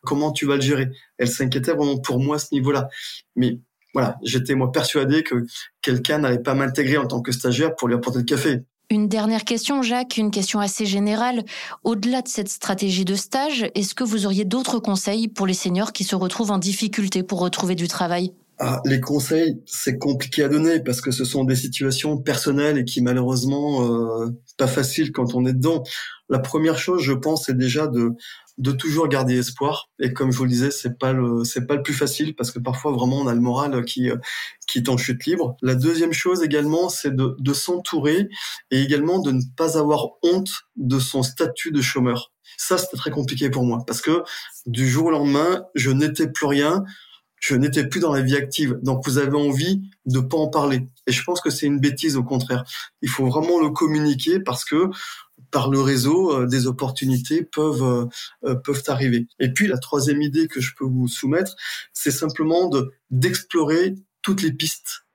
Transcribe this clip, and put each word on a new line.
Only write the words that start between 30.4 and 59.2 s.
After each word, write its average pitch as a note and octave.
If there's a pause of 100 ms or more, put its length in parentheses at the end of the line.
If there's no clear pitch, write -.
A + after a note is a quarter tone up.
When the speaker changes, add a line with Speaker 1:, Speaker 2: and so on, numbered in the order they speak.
Speaker 1:
le B2+
disais, B2
c'est B2
pas C3
le, A#2+
c'est B2
pas D3
le C#3+
plus D3
facile D3+
parce B2
que A#2+
parfois B2+
vraiment B2+
on C#3
a A#2+
le A#2
moral B2+
qui, B2+
euh, A#2+ (500)
qui -
est C3
en B2+
chute B2
libre. D#3
La B2+
deuxième E3
chose F3+
également, D3+
c'est C#3+
de, C3
de C#3
s'entourer F3 (420)
et C3
également D3
de D3
ne B2+ (140)
pas D#3+
avoir D3+ (120)
honte F#3+ (240)
de C3+
son C3
statut D#3+
de C#3+
chômeur. B2 (240)
Ça, -
c'était -
très D3+
compliqué C3+
pour B2+
moi A#2+
parce A#2
que E3 (420)
du B2
jour D3
au E3
lendemain, D3+ (100)
je C3
n'étais D3
plus D3
rien. D3 (560)
Je -
n'étais C3+
plus C#3+
dans D#3+
la C3+
vie C3
active. C#3
Donc, B2+
vous C#3
avez C#3
envie D3 (240)
de C3
pas C3
en D3+
parler. C#3 (180)
Et C3
je B2
pense F3+
que D#3
c'est -
une C#3+
bêtise, C#3
au B2
contraire. B2+ (380)
Il -
faut C3
vraiment D#3+
le D3+
communiquer D3+
parce F#3
que F3 (600)
par C3
le C#3
réseau, C#3
euh, B2+
des B2
opportunités C3
peuvent, D3+
euh, B2 (400)
euh, C3
peuvent C3
arriver. B2 (140)